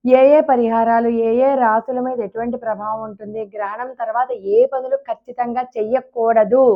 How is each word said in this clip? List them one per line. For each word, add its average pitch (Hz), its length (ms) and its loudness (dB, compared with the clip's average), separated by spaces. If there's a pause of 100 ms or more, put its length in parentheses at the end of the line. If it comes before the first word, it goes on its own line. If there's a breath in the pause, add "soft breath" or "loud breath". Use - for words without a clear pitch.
ఏ 254 240 4
ఏ 294 120 6
పరిహారాలు, 233 680 0 (160)
ఏ 226 60 0 (100)
ఏ 262 140 2
రాశుల 240 460 0
మీద 254 200 -4
ఎటువంటి 226 360 -8
ప్రభావం 220 480 -8
ఉంటుంది, 214 360 -14 (120)
గ్రహణం 214 360 -8 (100)
తర్వాత 233 320 -4 (160)
ఏ 202 200 2
పనులు 262 300 -4 (100)
ఖచ్చితంగా 240 560 -8 (120)
చెయ్యకూడదు 226 1000 2